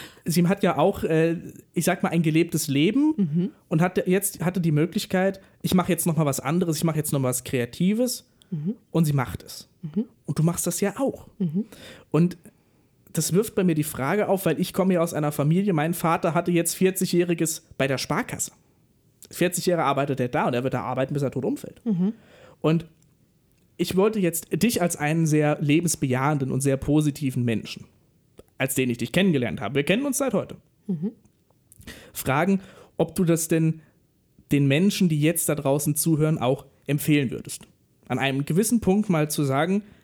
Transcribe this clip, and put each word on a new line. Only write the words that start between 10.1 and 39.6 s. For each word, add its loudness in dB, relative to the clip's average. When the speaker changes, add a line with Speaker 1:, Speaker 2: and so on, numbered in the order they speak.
Speaker 1:
Und -4
du 2
machst 0
das -4
ja -2
auch. -4
Speaker 2:
Mhm. -2
Speaker 1:
Und 2
das -2
wirft 0
bei 0
mir 2
die 0
Frage -2
auf, 0
weil 0
ich -4
komme 2
ja 2
aus -2
einer -2
Familie, 0
mein 0
Vater 0
hatte 0
jetzt 0
vierzigjähriges 0
bei 0
der 0
Sparkasse. -4
Vierzig -2
Jahre 0
arbeitet 0
er 0
da 0
und 0
er -2
wird -2
da -4
arbeiten, -4
bis -2
er -2
tot -6
umfällt. -6
Speaker 2:
Mhm. 0
Speaker 1:
Und 0
ich -2
wollte 2
jetzt -2
dich 2
als 0
einen 0
sehr 2
lebensbejahenden 0
und 0
sehr 2
positiven 0
Menschen, -4
als -2
den 0
ich -2
dich -6
kennengelernt 0
habe, -6
wir 0
kennen 0
uns -4
seit -2
heute, -4
Speaker 2:
Mhm. -4
Speaker 1:
fragen, 0
ob -2
du 2
das 2
denn 0
den 4
Menschen, 4
die 2
jetzt 2
da 0
draußen 0
zuhören, 2
auch 0
empfehlen 2
würdest. -12
An -2
einem 0
gewissen 0
Punkt 2
mal 2
zu -2
sagen, 0